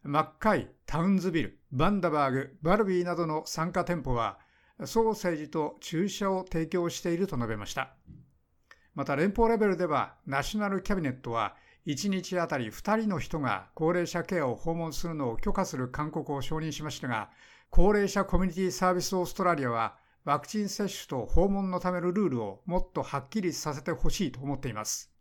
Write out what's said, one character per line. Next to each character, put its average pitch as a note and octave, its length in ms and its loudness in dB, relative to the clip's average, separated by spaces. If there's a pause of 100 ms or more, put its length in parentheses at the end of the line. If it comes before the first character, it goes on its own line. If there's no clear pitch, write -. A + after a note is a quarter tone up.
マ C#3+ 180 2
ッ D3+ 80 -2 (100)
カ G#3+ 160 4
イ、 A2 160 -2 (140)
タ D3+ 140 -2
ウ F3 100 4
ン G3 80 6
ズ F3+ 120 0
ビ D#3+ 140 0
ル、 - 160 -8 (140)
バ D3+ 160 4
ン G3+ 100 0
ダ F3 100 2
バ D3 200 2
ー - 20 0
グ、 C3 300 -4
バ F3 160 4
ル A3 80 4
ビ F3+ 160 2
ー - 20 0
な F3 140 -2
ど E3+ 100 0
の D#3 180 -2
参 E3 280 -4
加 F3+ 100 0
店 E3+ 180 -2
舗 B2+ 140 -2
は、 A2 240 -2 (440)
ソ A3+ 280 2
ー - 20 0
セ F#3+ 160 -2
ー E3 60 0
ジ D3+ 160 -10
と D3+ 280 -2
注 F3 300 -2
射 G3 220 -2
を F#3 120 -2
提 E3 220 -2
供 E3+ 240 0
し - 120 -8
て E3+ 120 0
い E3+ 40 0
る F#3 100 2
と - 80 -4
述 A#2+ 120 -2
べ A2 80 -2
ま G2+ 120 -8
し - 80 -8
た。 C3+ 180 -6 (1000)
ま C#3 100 -4
た D3 100 -2
連 E3+ 160 2
邦 A3+ 160 4
レ A#3 80 4
ベ G#3+ 120 4
ル F#3 100 2
で F3+ 80 0
は、 C#3 300 0 (100)
ナ C#3 160 -2
シ G#3 160 -4
ョ - 20 0
ナ G#3 100 0
ル G3 120 -2
キ G3+ 120 -2
ャ - 20 2
ビ F3+ 80 0
ネ C3+ 60 0
ッ B2+ 120 -6
ト A#2+ 100 -6
は、 A2 240 0 (300)
一 D3+ 240 -2
日 F#3 300 -2
あ E3 80 0
た D3+ 100 -2
り A2+ 140 -4
二 G#3 260 0
人 A3 120 0
の F3 100 0
人 D#3+ 200 -4
が G#2 360 -2
高 D#3+ 160 0
齢 F3 160 0
者 E3+ 160 -4
ケ F3 160 -2
ア C#3+ 80 0
を A#2 80 -2
訪 E3 180 -2
問 E3 180 -4
す D#3 160 -4
る E3+ 60 -4
の C#3+ 160 -2
を A2+ 80 -2
許 G3+ 160 2
可 F#3+ 120 0
す D#3 120 -6
る B2+ 120 -4
勧 D3+ 200 -4
告 D#3 240 -4
を C#3 80 -4
承 D#3+ 160 -2
認 D#3 140 -4
し D3 100 -8
ま D3+ 80 -6
し C3 100 -10
た C#3+ 80 -8
が、 A2 220 -4 (400)
高 F#3 240 10
齢 G3+ 160 2
者 G3 160 0
コ F3+ 140 2
ミ F#3+ 60 2
ュ - 20 0
ニ D#3+ 80 -4
テ F#3 60 -2
ィ F#3 100 0
サ F#3 180 2
ー F3+ 60 2
ビ F3 80 -2
ス - 120 -2
オ F#3 60 0
ー F3 60 0
ス - 80 -10
ト G3 80 -2
ラ F3+ 100 4
リ C#3+ 120 -2
ア B2 40 0
は、 A2+ 280 -2 (260)
ワ D3 160 0
ク D3+ 80 -12
チ G#3+ 100 -6
ン G#3 100 -2
接 G3+ 200 -4
種 - 200 -10
と B2+ 200 -4
訪 F3 220 8
問 G3 200 0
の F3+ 100 -2
た F3+ 120 -2
め F3+ 100 -2
の F3 100 0
ル G3+ 140 2
ー E3 40 2
ル B2 120 -2
を G2 240 -8
も F3+ 140 0
っ - 120 0
と D3 120 -2
は - 160 -4
っ C3 100 -12
き A3 140 -2
り E3+ 100 0
さ D3+ 220 -4
せ D#3 80 -10
て F3 80 -4
ほ D#3 180 4
し E3 200 2
い - 20 -8
と B2 80 -14
思 C#3+ 160 -4
っ - 40 -8
て - 80 -8
い A2+ 60 -6
ま G#2+ 100 -8
す。 - 380 -8